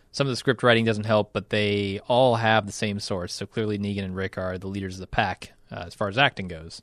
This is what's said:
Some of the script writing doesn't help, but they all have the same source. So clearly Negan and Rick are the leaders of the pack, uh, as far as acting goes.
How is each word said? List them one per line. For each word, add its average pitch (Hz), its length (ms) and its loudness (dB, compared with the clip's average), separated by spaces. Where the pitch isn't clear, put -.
Some 139 160 0
of 131 40 0
the 120 60 -2
script - 260 0
writing 113 220 6
doesn't 107 200 0
help, 107 280 2
but 98 160 -4
they 101 580 0
all 123 300 4
have 110 280 4
the 101 60 -8
same 101 300 -4
source. 90 320 -6
So - 120 -8
clearly 107 320 -2
Negan 101 280 -2
and 92 100 -6
Rick 95 220 -4
are 92 200 -4
the 95 100 -10
leaders 98 280 -6
of 92 60 -12
the 87 60 -14
pack, - 440 -4
uh, - 140 -10
as - 80 -16
far 104 140 -4
as 98 100 -6
acting 127 300 0
goes. 82 360 -14